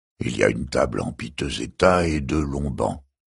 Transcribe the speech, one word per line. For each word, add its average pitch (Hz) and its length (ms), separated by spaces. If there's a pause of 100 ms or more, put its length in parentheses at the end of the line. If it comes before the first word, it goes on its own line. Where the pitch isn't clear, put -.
(220)
Il 58 140
y 50 80
a 52 40
une 58 200
table 62 320
en - 100
piteux 60 500
état 90 460
et 78 140
deux 76 220
longs 71 280
bancs. 57 320 (240)